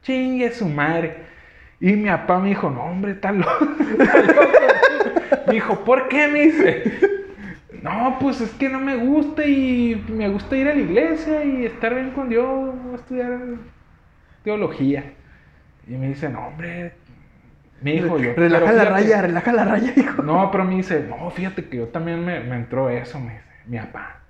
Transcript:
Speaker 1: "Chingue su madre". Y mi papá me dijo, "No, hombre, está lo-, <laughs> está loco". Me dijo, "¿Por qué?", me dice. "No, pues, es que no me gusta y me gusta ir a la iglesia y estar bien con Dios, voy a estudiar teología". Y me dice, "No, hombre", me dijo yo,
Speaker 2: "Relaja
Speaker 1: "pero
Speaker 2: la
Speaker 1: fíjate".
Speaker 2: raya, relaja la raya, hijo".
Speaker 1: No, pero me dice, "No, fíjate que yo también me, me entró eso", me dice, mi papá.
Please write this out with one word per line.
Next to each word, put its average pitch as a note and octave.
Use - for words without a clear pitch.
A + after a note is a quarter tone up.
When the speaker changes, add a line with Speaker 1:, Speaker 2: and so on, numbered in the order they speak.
Speaker 1:
"Chingue B3+
su A3
madre". D#3+
Y F3+
mi G#3
papá F3+
me F#3+
dijo, F#3+
"No, B2+
hombre, F#3
está F#3+
lo-, G3
<laughs> D4
está -
loco". -
Me G3+
dijo, G#3+
"¿Por C4
qué?", D4
me D4
dice. D4+
"No, B3
pues, C4+
es A3+
que C4+
no C4
me C4+
gusta D4
y B3
me G#3+
gusta G3+
ir C4+
a D4
la C#4+
iglesia D4+
y C4
estar A3+
bien C4
con C4+
Dios, C4
voy B3
a -
estudiar B3
teología". D3
Y A#2
me C3
dice, C#3
"No, A2+
hombre", E3+
me C#3+
dijo E3+
yo, A#2+
Speaker 2:
"Relaja E3+
Speaker 1:
"pero A3
Speaker 2:
la A3
Speaker 1:
fíjate". G3+
Speaker 2:
raya, G#3
relaja F3
la G#3+
raya, A3
hijo". -
Speaker 1:
No, F3+
pero G3
me F#3
dice, F#3
"No, E3+
fíjate F#3
que B2+
yo A#2
también E3+
me, F3
me B2
entró A#2+
eso", B2
me A#2
dice, A2
mi A#2
papá. -